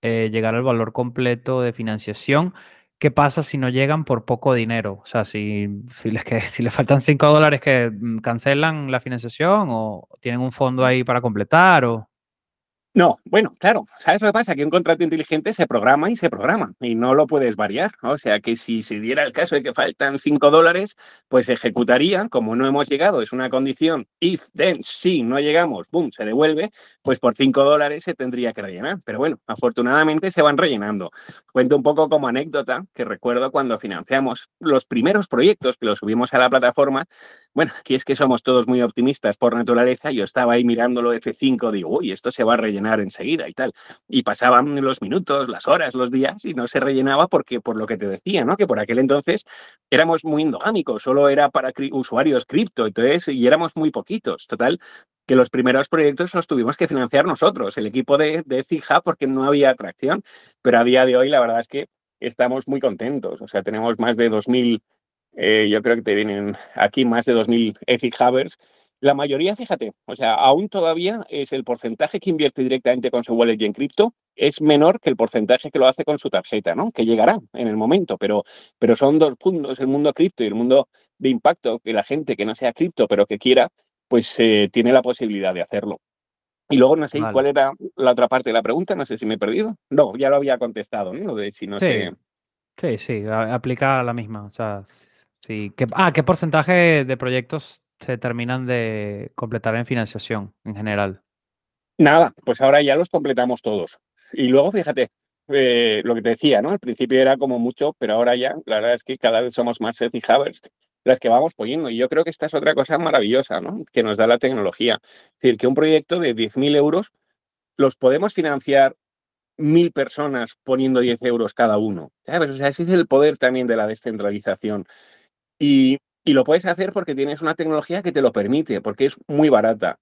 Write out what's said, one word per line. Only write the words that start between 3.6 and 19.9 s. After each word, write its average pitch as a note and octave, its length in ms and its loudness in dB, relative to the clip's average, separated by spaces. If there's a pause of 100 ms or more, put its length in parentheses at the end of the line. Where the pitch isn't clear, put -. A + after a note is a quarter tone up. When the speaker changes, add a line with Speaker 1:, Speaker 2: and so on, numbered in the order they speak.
Speaker 1:
llegan C#3 360 0
por A#2 200 -2
poco C3 280 0
dinero? A2 500 -2
O - 20 -20
sea, A2 200 -4
si, G#2 580 -6 (120)
si - 160 -6
les A#2 120 -6
que-, A2+ 180 -2
<laughs> - 80 -8
si - 140 -6
les A#2+ 100 -2
faltan C#3 280 2
cinco D3 260 4
dólares D3+ 340 6
que, B2+ 300 2
mm, A2 280 -6
cancelan C#3 720 -2
la B2+ 100 -2
financiación D3 680 -2
o A2 360 -6 (140)
tienen A#2+ 200 -4
un B2+ 100 -4
fondo C3 340 0
ahí B2+ 180 2
para B2 180 0
completar C3 640 4
o A2+ 240 -4 (880)
Speaker 2:
No, E3+ 280 6
bueno, G#3+ 340 0
claro, G#3 280 0 (120)
¿sabes F#3+ 220 0
lo G#3+ 80 2
que - 100 -2
pasa? G3 160 -2
Que C#3+ 80 -2
un D#3 60 -2
contrato E3 340 2
inteligente D#3+ 480 -2
se F3 160 0
programa C3 420 2
y A#3+ 60 -2
se E3+ 140 -2
programa C3 500 -4
y A#2+ 160 -4
no B2 180 2
lo C3 140 4
puedes B2+ 300 0
variar, A2 340 -4 (100)
¿no? B2+ 100 -4
O D3 60 -2
sea, G#2 220 -2
que A#2 160 -4
si A2+ 280 -6
se G#2 180 -8
diera C3+ 240 -2
el - 80 -8
caso E3 220 -2
de C3+ 80 0
que B2+ 100 -6
faltan C#3 440 -4